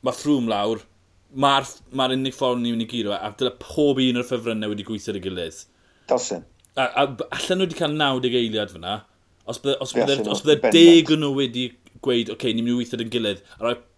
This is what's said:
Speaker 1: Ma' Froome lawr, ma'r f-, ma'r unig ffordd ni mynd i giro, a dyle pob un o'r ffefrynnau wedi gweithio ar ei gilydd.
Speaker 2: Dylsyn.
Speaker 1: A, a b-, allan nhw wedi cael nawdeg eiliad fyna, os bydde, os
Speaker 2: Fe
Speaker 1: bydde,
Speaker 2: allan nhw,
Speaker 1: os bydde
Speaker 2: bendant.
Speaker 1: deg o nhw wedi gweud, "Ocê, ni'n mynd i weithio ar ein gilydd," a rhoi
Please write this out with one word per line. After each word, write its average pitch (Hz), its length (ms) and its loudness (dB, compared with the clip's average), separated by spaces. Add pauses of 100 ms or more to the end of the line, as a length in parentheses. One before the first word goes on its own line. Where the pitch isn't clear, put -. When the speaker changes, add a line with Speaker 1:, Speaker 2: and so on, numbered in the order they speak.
Speaker 1:
Ma' 123 80 -2
Froome 135 360 0
lawr, 107 300 0 (640)
ma'r 139 220 2
f-, - 140 -18 (200)
ma'r 131 160 0
unig 131 200 -4
ffordd 123 260 -2
ni 117 120 -2
mynd 113 100 -2
i 110 60 -10
giro, 101 240 -4
a 98 240 -6
dyle 127 140 -2 (100)
pob 143 400 0
un 123 180 2
o'r 120 60 -6
ffefrynnau 113 460 -4
wedi 101 160 -8
gweithio 110 260 -6
ar 98 60 -6
ei 90 60 -16
gilydd. 90 340 -8 (500)
Speaker 2:
Dylsyn. 104 340 -4 (300)
Speaker 1:
A, 135 140 -2
a 143 180 0
b-, 131 220 -8 (100)
allan 185 220 -2
nhw 185 80 0
wedi 165 100 -10
cael 151 200 -2
nawdeg 127 420 0
eiliad 107 340 -4
fyna, 87 220 -8 (520)
os 120 140 -10
bydde, 139 220 -2
os - 100 -10
Speaker 2:
Fe 120 80 2
Speaker 1:
bydde, 135 160 2
Speaker 2:
allan 107 80 -2
nhw, 101 100 -2
Speaker 1:
os - 80 -8
bydde 151 200 6
Speaker 2:
bendant. 170 340 10
Speaker 1:
deg 156 160 4
o 156 60 0
nhw 143 180 0
wedi 123 280 -2 (400)
gweud, 117 280 0
"Ocê, 120 180 -4
ni'n 117 140 -2
mynd 120 80 0
i 123 80 0
weithio 120 160 -8
ar 117 80 -4
ein 110 80 -10
gilydd," 107 280 -2 (160)
a - 60 -10
rhoi 120 120 0 (220)